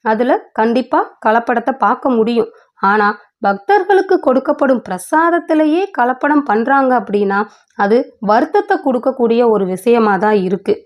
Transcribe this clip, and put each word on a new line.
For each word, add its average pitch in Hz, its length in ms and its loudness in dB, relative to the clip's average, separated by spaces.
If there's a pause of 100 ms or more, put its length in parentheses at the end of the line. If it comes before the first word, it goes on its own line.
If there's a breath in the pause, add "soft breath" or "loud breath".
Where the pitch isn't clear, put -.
அதுல 233 280 0 (200)
கண்டிப்பா 233 480 0 (200)
கலப்படத்தை 233 600 0
பார்க்க 240 300 0
முடியும். 233 400 0 (320 soft breath)
ஆனா 202 260 2 (340 loud breath)
பக்தர்களுக்கு 381 800 0
கொடுக்கப்படும் 269 680 0
பிரசாதத்திலேயே 320 960 0 (100)
கலப்படம் 285 540 0
பண்றாங்க 262 500 0
அப்படின்னா 202 440 -2 (400 loud breath)
அது 202 180 2 (220)
வருத்தத்தை 311 580 0
கொடுக்கக்கூடிய 247 720 -2
ஒரு 202 160 0
விஷயமா 214 520 0
தான் 214 240 2
இருக்கு. 185 340 -2 (100)